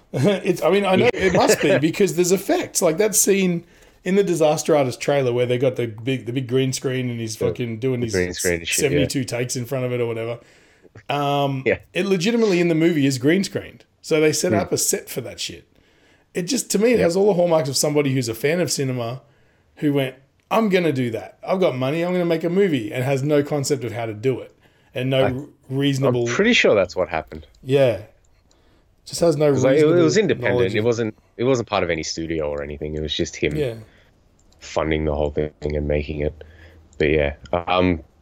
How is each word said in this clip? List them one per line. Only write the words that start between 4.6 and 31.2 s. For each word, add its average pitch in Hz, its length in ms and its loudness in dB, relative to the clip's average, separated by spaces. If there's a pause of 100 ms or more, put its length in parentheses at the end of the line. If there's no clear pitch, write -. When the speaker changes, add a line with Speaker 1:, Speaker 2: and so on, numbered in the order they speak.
Speaker 1:
Artist 139 240 0
trailer 139 320 0
where 123 140 2
they 123 120 0
got 120 160 2
the 120 140 -4
big, 113 380 -4
the 117 60 -6
big 131 140 -4
green 131 260 0
screen 127 380 -4
and 117 80 -6
he's 113 180 -8
Speaker 2:
The, 123 120 0
Speaker 1:
fucking 113 320 -6
doing 127 180 -2
Speaker 2:
the 120 80 -2
Speaker 1:
his 107 80 -4
Speaker 2:
green 90 180 0
screen 87 280 -2
and 82 80 -10
shit, - 160 0
yeah. 139 60 2
Speaker 1:
seventy-two 131 340 0
takes 120 320 -4
in 123 100 -6
front 127 200 -4
of 123 60 -4
it 123 80 -2
or 120 60 0
whatever. 117 320 -6 (720)
Um, 143 580 -2
Speaker 2:
Yeah. 98 140 0 (120)
Speaker 1:
it 180 140 -2
legitimately 196 540 2
in 175 80 2
the 165 80 0
movie 156 300 2
is 135 120 0
green 160 240 2
screened. - 420 -10 (180)
So 156 180 0
they 156 120 4
set 131 200 -2
Speaker 2:
Hmm. 101 80 2
Speaker 1:
up - 100 -4
a 135 80 0
set - 320 -4
for 135 120 -8
that 110 180 -14
shit. - 260 -12 (680)
It 185 100 -6
just, 196 280 -4
to 196 80 0
me, 233 140 4
it 220 60 4
Speaker 2:
Yeah. 175 80 4
Speaker 1:
has 170 100 0
all 196 100 2
the 202 80 4
hallmarks 165 340 2
of 131 80 -4
somebody 147 380 2
who's 127 140 -2
a 110 80 -4
fan 160 240 0
of 156 100 0
cinema 127 520 -4 (540)
who 147 180 0
went, 135 200 0 (360)
"I'm 220 180 2
gonna 175 240 2
do 127 200 -2
that. 98 300 -10
I've 180 160 -2
got 165 160 2
money. 135 300 -2
I'm 180 80 -2
gonna 180 140 0
make 165 180 0
a 170 60 -2
movie," 170 420 0
and 127 100 -4
has 135 200 0
no 147 200 2
concept 143 400 -2
of 117 100 -6
how 117 120 -6
to 113 80 -6
do 107 280 -2
it - 140 -16 (400)
and 127 140 -4
no 135 160 2
Speaker 2:
I, 127 80 2
Speaker 1:
r-, 135 140 -8 (240)
reasonable 131 580 2
Speaker 2:
I'm 117 60 -4
pretty 220 180 4
sure - 220 4
that's 95 200 2
what 90 140 -2
happened. 78 380 -6 (160)
Speaker 1:
Yeah. 131 400 2 (1080)
Just - 100 -8
has 165 160 4
no 147 160 4
Speaker 2:
'Cause, 127 120 2
like, 131 100 4
it, 151 60 4
it 151 40 6
Speaker 1:
reasonable 160 200 4
Speaker 2:
was 156 120 2
independent. 120 380 2
Speaker 1:
knowledge 117 200 0
Speaker 2:
It 110 40 0
Speaker 1:
of 107 60 0
Speaker 2:
wasn't, 113 300 0 (220)